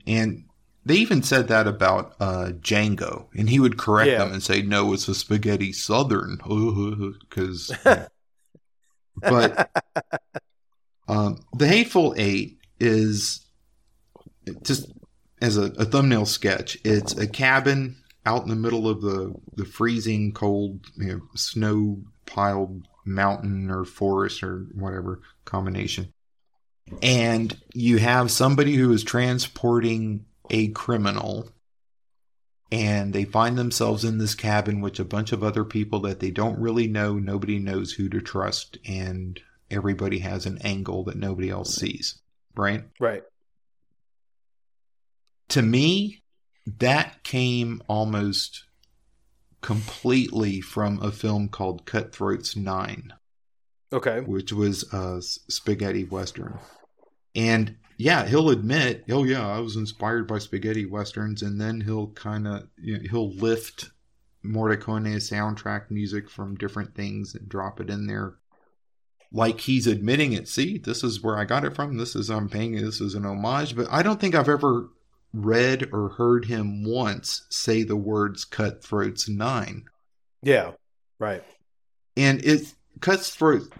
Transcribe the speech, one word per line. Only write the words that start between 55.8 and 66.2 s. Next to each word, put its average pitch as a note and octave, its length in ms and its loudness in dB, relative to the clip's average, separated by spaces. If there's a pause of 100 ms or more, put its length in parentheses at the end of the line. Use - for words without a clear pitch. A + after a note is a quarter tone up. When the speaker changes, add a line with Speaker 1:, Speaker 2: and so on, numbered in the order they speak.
Speaker 1:
Western. F#2 540 -10 (760)
And A2+ 420 2 (200)
yeah, C3 300 2
he'll D3+ 240 4
admit, B2 600 2
"Oh C3+ 140 2
yeah, B2+ 220 0
I G#2 140 -4
was A2 160 -6
inspired A2 520 -4
by G#2+ 100 -4
spaghetti G#2+ 480 -4
Westerns," G#2+ 560 -6
and G2+ 180 -4
then A2 200 -4
he'll G#2+ 280 -4
kinda, G#2 680 -8
you G#2+ 220 -6
know, - 120 -10
he'll A2 240 -2
lift A2+ 560 -2 (540)
Morricone G#2+ 720 -2
soundtrack G#2 720 -4
music G#2 400 -4